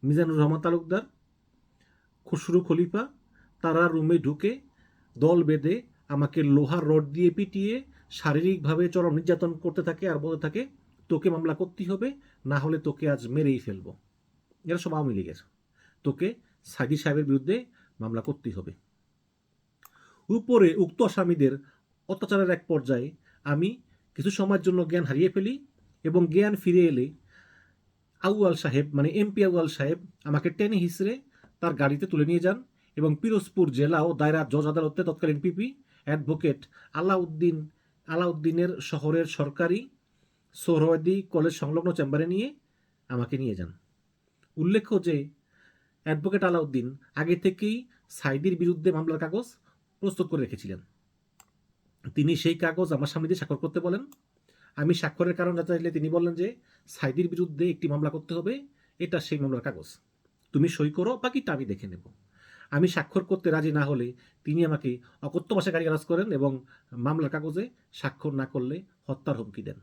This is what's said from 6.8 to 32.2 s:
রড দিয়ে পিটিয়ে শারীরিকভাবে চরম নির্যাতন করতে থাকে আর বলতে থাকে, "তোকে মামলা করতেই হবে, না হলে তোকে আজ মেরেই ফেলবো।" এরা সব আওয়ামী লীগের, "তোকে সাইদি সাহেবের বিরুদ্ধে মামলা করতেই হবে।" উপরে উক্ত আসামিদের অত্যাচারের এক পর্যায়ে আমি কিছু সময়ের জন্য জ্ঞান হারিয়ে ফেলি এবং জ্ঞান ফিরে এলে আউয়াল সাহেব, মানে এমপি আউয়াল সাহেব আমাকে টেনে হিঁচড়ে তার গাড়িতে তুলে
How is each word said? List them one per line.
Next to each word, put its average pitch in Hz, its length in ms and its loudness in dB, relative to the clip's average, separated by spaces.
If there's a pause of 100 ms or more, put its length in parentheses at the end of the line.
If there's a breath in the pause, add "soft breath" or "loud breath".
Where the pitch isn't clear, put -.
রড 151 200 4
দিয়ে 165 260 2
পিটিয়ে 202 540 -4 (260 soft breath)
শারীরিকভাবে 160 760 2
চরম 175 260 2
নির্যাতন 170 380 0
করতে 160 300 -4
থাকে 165 260 -4
আর 156 100 0
বলতে 156 220 -4
থাকে, 185 280 -6 (400)
"তোকে 165 220 2
মামলা 160 240 0
করতেই 180 320 -6
হবে, 214 320 -4 (280 soft breath)
না 143 120 0
হলে 156 200 -2
তোকে 151 320 -2
আজ 120 180 -4
মেরেই 135 300 2
ফেলবো।" 92 380 -10 (680)
এরা 170 140 -2
সব 170 160 -6
আওয়ামী 143 200 -2
লীগের, 87 200 -6 (680 soft breath)
"তোকে 170 300 -2 (300 soft breath)
সাইদি 139 320 -4
সাহেবের 151 280 0
বিরুদ্ধে 143 420 0 (340 soft breath)
মামলা 113 200 -4
করতেই 120 320 -6
হবে।" 92 200 -10 (1600 soft breath)
উপরে 214 480 6
উক্ত 185 260 2
আসামিদের 170 560 2 (500 soft breath)
অত্যাচারের 190 420 0
এক 170 160 0
পর্যায়ে 135 500 -2 (280 soft breath)
আমি 170 380 0 (320)
কিছু 165 160 -2
সময়ের 196 320 0
জন্য 180 260 2
জ্ঞান 170 160 0
হারিয়ে 139 240 2
ফেলি 202 380 -4 (360)
এবং 170 240 2
জ্ঞান 202 300 2
ফিরে 180 240 4
এলে 147 320 2 (1080 soft breath)
আউয়াল 196 340 4
সাহেব, 147 400 0
মানে 143 140 4
এমপি 208 360 2
আউয়াল 175 220 2
সাহেব 151 320 -2 (260)
আমাকে 147 260 0
টেনে 208 260 0
হিঁচড়ে 190 460 -2 (380 soft breath)
তার 165 140 -2
গাড়িতে 143 320 0
তুলে 151 200 2